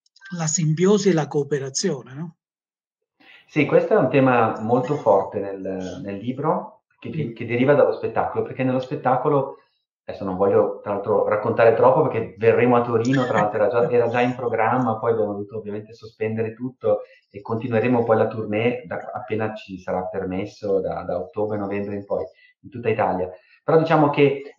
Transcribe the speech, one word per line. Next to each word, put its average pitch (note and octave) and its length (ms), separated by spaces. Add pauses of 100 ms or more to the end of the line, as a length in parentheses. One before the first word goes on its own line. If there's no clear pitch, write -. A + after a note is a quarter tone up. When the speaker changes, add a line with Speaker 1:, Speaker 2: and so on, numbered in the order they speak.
(360)
Speaker 1:
la E3 100
simbiosi F3+ 640
e - 20
la D3+ 160
cooperazione, C#3 840
no? E3 240 (1080)
Speaker 2:
Sì, C#3+ 200
questo E3+ 280
è G#3+ 40
un B2+ 120
tema B2 500
molto A#2+ 360
forte G2+ 420
nel, F#2+ 640
nel G2 140
libro, B2 680 (160)
che, - 120
che, - 160
Speaker 1:
Mm. A2+ 80
Speaker 2:
che A2 120
deriva B2+ 280
dallo B2+ 180
spettacolo, - 520
perché C3 200
nello C3 160
spettacolo, C3+ 800 (460)
adesso - 200
non F#2 120
voglio G2 460
tra G#2 120
l'altro G2 340
raccontare A2+ 460
troppo, A#2+ 340
perché A2+ 280
verremo A#2 400
a A#2 60
Torino, A#2+ 440
tra A2+ 140
l'altro G#2+ 180
era G#2 100
già, A#2 220
era A#2+ 180
già A#2+ 140
in B2+ 120
programma, A#2 640
poi A#2 140
abbiamo G#2 200
dovuto G#2 260
ovviamente G#2 360
sospendere A2 600
tutto A#2 480 (280)
e G2+ 100
continueremo A#2 640
poi A2+ 120
la G#2+ 120
tournée A2 580
da, - 260
appena G#2+ 420
ci F#2+ 240
sarà F#2 280
permesso F#2+ 760
da, E2+ 220
da F2+ 160
ottobre, G#2 400
novembre G2+ 380
in G2+ 80
poi, - 200 (380)
in F#2+ 80
tutta A#2 180
Italia. F#2 420 (340)
Però D#3+ 140
diciamo D#3 320
che - 480